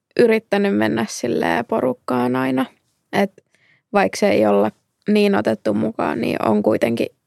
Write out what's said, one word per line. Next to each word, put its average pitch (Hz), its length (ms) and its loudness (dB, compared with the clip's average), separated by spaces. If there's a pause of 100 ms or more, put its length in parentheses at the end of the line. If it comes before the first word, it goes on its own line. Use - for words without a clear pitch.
(200)
yrittänyt 208 560 2
mennä 220 320 0
silleen - 560 -2
porukkaan - 720 -2
aina. - 300 -2 (460)
Et - 320 -2 (480)
vaikka 196 260 0
se 208 100 2
ei 208 180 2
olla 202 240 2 (380)
niin 208 260 4
otettu 214 400 -2
mukaan, - 460 -4
niin - 280 -2
on 214 140 2
kuitenkin 117 440 0 (200)